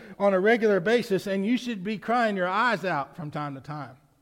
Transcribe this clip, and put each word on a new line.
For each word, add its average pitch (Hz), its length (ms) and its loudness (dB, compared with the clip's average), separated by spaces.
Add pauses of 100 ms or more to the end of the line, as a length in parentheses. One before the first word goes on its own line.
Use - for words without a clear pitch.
(180)
on 196 160 4
a 185 60 4
regular 208 400 4
basis, 202 480 0
and 196 180 -2
you 240 100 2
should 226 280 -8
be 214 120 -4
crying 226 400 0
your 180 120 0
eyes 202 360 0
out 151 300 -2
from 151 160 -10
time 147 240 -6
to 135 60 -12
time 139 340 -12 (280)